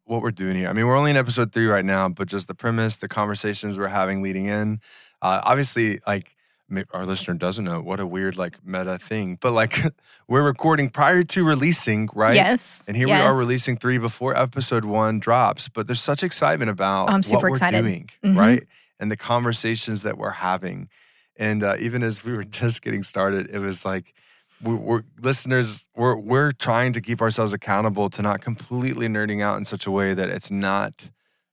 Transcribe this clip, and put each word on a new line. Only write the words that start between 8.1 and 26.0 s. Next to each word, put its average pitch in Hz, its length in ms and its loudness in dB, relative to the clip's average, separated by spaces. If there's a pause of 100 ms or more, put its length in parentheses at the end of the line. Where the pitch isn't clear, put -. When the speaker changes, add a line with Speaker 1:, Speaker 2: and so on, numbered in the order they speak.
Speaker 1:
like, 87 260 -6
meta 92 340 -4
thing. 98 400 -6
But, 127 140 0
like, 113 240 2 (280)
<laughs> - 240 -20
we're 135 160 4
recording 147 440 2
prior 170 360 4
to 175 200 0
releasing, 135 680 2
right? 110 220 6
Speaker 2:
Yes, - 520 2
Speaker 1:
And 101 80 -4
here 123 100 2
we 196 60 4
are 185 200 6
Speaker 2:
yes. 131 60 4
Speaker 1:
releasing 123 380 0
three 123 220 0
before 117 360 -2
episode 123 520 0
one 110 340 2
drops. 117 480 2
But 107 200 -6
there's 123 120 -2
such 143 220 -2
excitement 156 480 0
about 95 400 0
Speaker 2:
I'm 196 120 4
super 117 140 2
Speaker 1:
what 120 140 2
we're 131 60 0
Speaker 2:
excited. 120 260 2
Speaker 1:
doing, 90 260 -2 (160)
Speaker 2:
Mm-hmm. 190 140 4
Speaker 1:
right? 120 240 6 (360)
And 104 120 -4
the 107 80 -2
conversations 113 840 -2
that 104 120 -4
we're 101 140 -4
having. 92 580 -4 (500)
And, 107 240 -2
uh, 98 160 2
even 117 240 -4
as 113 220 -4
we 120 80 -6
were 104 120 -6
<laughs> 107 180 -10
just 117 180 0
getting 107 220 -4
started, 98 480 -2
it 101 80 -8
was 98 260 -6
like, 95 300 -6 (480)
we, 113 120 -2
we're, 110 280 -2 (180)
listeners, 127 760 0
we're, 117 220 2